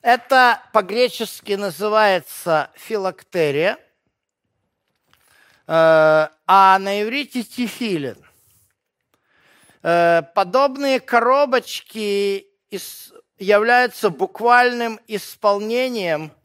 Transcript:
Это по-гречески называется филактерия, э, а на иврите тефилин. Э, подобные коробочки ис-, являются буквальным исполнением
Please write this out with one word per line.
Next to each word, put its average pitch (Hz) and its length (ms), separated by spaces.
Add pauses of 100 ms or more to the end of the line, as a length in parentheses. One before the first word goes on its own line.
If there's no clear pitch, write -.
Это 240 580 (100)
по-гречески 214 800
называется 190 1200
филактерия, 185 1040 (1900)
э, 156 640 (180)
а 190 340
на 196 220
иврите 240 420
тефилин. 185 800 (1600)
Э, 170 400 (140)
подобные 262 640
коробочки 233 1500 (220)
ис-, - 440 (260)
являются 214 720
буквальным 233 960
исполнением 208 1200 (140)